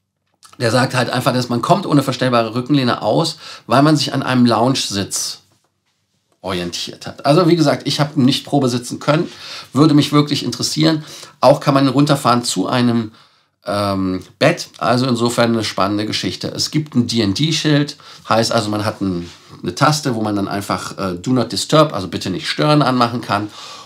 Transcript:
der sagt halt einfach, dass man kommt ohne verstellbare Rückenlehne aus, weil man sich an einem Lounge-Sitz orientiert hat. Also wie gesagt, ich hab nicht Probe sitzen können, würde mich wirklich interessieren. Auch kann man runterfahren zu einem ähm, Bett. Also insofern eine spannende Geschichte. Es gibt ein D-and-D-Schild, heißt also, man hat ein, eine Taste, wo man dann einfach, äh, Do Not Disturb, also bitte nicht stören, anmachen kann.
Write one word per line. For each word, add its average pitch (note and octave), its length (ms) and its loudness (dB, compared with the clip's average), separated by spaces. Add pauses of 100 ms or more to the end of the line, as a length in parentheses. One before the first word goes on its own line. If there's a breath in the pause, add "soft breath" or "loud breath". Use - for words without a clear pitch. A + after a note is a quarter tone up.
(580)
der A2+ 140 0
sagt B2 240 0
halt B2+ 140 0
einfach, B2 240 0
dass B2 160 -2
man A#2+ 120 -2
kommt F#3 240 0
ohne C#3+ 180 2
verstellbare A#2+ 520 0
Rückenlehne B2+ 460 0
aus, D3 360 0 (300 loud breath)
weil B2 140 4
man D3+ 160 4
sich - 160 -4
an C#3 100 -2
einem B2 220 4
Lounge-Sitz A2 960 -2 (1000)
orientiert - 680 -8
hat. - 180 -12
Also D#3+ 220 6
wie E3+ 100 6
gesagt, C#3+ 300 0
ich D3 120 -2
hab D3 160 -2
nicht C#3 300 2
Probe C3 240 0
sitzen A#2+ 300 -4
können, D#3+ 300 0 (440 loud breath)
würde D3 200 6
mich C#3+ 200 4
wirklich D3 300 2
interessieren. D#3 600 -2 (380 loud breath)
Auch C#3+ 180 6
kann D3 140 2
man C#3 140 4
runterfahren C3 560 2
zu - 240 -2
einem A#2+ 440 0 (560 soft breath)
ähm, G2 560 -2 (160)
Bett. D#3+ 380 2
Also B2 280 0
insofern A#2 460 0
eine A2 120 0
spannende G#2 420 -2
Geschichte. G#2+ 420 -6
Es - 240 -6
gibt D3+ 240 -4
ein A#2+ 120 2
D-and-D-Schild, D3 920 0 (300 loud breath)
heißt A2+ 240 2
also, G#2+ 180 0
man G#2 160 -2
hat G#2+ 160 -4
ein, F2 280 -4 (320 loud breath)
eine - 140 -8
Taste, D3 400 0
wo A2 60 -4
man G#2 140 -2
dann G2 120 -2
einfach, G2 500 -6
äh, F#2 180 -4
Do F2+ 180 -6
Not B2 180 0
Disturb, D3+ 420 2
also F#2 140 -6
bitte F#2 220 -8
nicht E2 180 -6
stören, D3+ 340 2
anmachen B2 400 0
kann. G#2 280 -4 (360 loud breath)